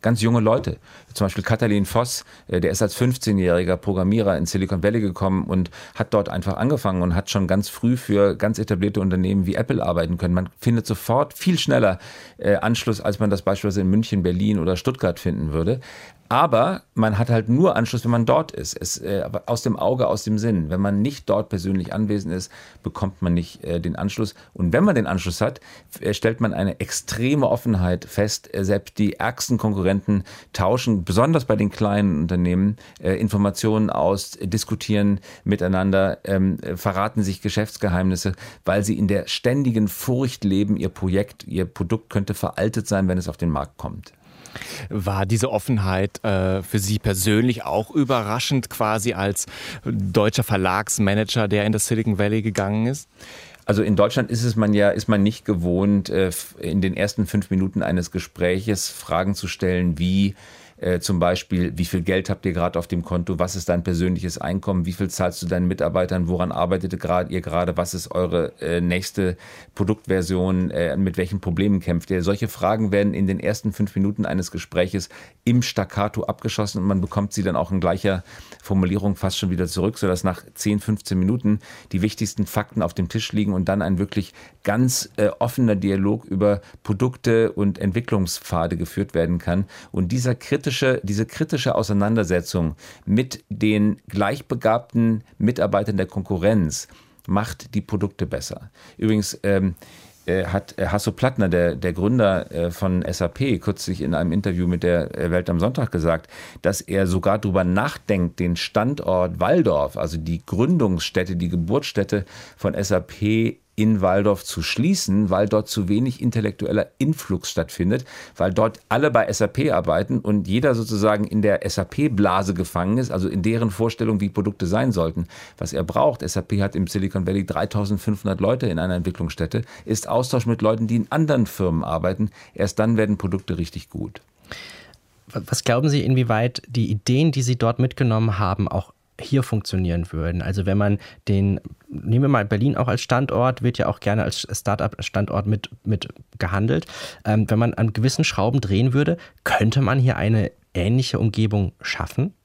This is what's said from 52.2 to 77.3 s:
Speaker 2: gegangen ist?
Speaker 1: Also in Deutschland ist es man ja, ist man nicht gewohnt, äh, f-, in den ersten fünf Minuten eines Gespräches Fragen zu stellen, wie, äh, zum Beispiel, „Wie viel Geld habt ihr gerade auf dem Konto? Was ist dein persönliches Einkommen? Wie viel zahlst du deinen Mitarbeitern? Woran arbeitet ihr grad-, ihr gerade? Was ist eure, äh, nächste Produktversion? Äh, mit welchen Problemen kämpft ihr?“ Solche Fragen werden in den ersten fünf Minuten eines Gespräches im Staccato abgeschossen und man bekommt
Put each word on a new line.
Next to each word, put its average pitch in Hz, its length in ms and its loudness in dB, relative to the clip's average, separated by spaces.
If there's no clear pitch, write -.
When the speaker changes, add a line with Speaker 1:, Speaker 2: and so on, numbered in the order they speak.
Speaker 2:
gegangen 104 460 0
ist? 139 220 -4
Speaker 1:
Also 104 160 2
in 98 120 2
Deutschland 101 360 2
ist 117 140 -2
es 113 120 0
man 104 160 2
ja, 101 160 6
ist 104 180 0
man 104 160 2
nicht 107 220 0
gewohnt, 95 640 2
äh, 95 200 2
f-, - 300 -8
in 87 220 0
den 92 160 0
ersten 101 300 -2
fünf - 240 -2
Minuten 95 320 0
eines 87 280 0
Gespräches 92 800 -2
Fragen 92 460 -2
zu 92 140 -8
stellen, 90 500 0
wie, 98 360 2
äh, 90 200 0
zum 92 180 -2
Beispiel, 87 580 0
„Wie 87 80 -2
viel 87 180 -2
Geld 95 280 0
habt 98 160 -4
ihr 90 60 0
gerade 85 260 0
auf 85 80 -4
dem 87 160 -2
Konto? 87 380 -4
Was 92 160 -2
ist 90 120 -6
dein 87 140 2
persönliches 90 560 -2
Einkommen? 92 480 -2
Wie 90 60 -4
viel 92 180 -4
zahlst 90 320 -2
du 87 40 -6
deinen 90 200 0
Mitarbeitern? 90 640 0
Woran 90 240 -2
arbeitet 87 400 -2
ihr - 80 -6
grad-, 90 320 0
ihr 87 80 -2
gerade? 87 360 -2
Was 90 180 -2
ist - 180 -10
eure, 87 480 0
äh, 85 200 -2
nächste 90 560 0
Produktversion? 92 960 0
Äh, 80 260 -2
mit 92 200 0
welchen 92 240 -2
Problemen 95 400 2
kämpft 87 320 -2
ihr?“ 90 100 0
Solche 101 240 0
Fragen 104 460 0
werden 101 200 2
in 95 140 0
den 95 140 0
ersten 104 320 -2
fünf - 240 -2
Minuten 101 280 0
eines 90 280 -2
Gespräches 90 560 -2
im 123 180 4
Staccato 104 600 -2
abgeschossen 104 580 -4
und 92 60 0
man 98 140 2
bekommt 101 320 -2